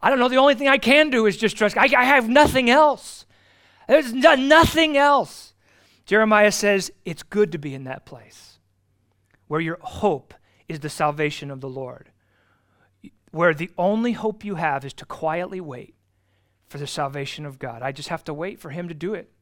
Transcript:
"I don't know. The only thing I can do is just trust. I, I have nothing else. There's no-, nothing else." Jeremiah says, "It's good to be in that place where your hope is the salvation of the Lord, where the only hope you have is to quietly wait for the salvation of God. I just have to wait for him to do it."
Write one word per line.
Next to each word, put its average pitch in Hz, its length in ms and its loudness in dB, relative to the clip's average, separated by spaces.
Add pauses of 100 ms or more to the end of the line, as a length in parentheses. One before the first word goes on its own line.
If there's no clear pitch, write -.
"I 185 80 2
don't 262 100 2
know. 247 100 2
The 254 80 0
only 277 180 6
thing 277 140 0
I 269 80 4
can 294 320 4
do 233 160 0
is 202 120 0
just 220 200 -2
trust. 208 200 0
I, 254 180 4
I 247 100 4
have 254 240 2
nothing 262 400 4
else. 285 560 2 (640)
There's 262 260 2
no-, 277 220 6
nothing 302 640 4
else." 277 560 0 (520)
Jeremiah 208 460 4
says, 196 400 -2 (120)
"It's 170 200 -10
good 208 280 -2
to 170 60 -8
be 143 180 -10
in 135 80 -14
that 131 220 -14
place - 540 -20 (880)
where 151 140 -4
your 165 200 -6
hope - 520 -4 (360)
is 160 100 -10
the 147 100 -8
salvation 147 600 -4
of 135 80 -14
the 135 100 -12
Lord, 127 400 -14 (1200)
where 165 220 2
the 160 240 -8
only 220 360 0
hope 208 320 -6
you 202 100 -8
have 147 300 -4
is 135 80 -14
to - 120 -20
quietly 175 540 -8
wait 143 360 -16 (720)
for - 100 -16
the 143 100 -10
salvation 139 580 -8
of 135 140 -16
God. 117 220 -12
I 131 100 -4
just 143 180 -12
have 165 140 -6
to 156 100 -8
wait 170 260 -10
for 151 120 -16
him 175 160 -8
to 170 60 -10
do 165 200 -6
it." - 180 -12 (100)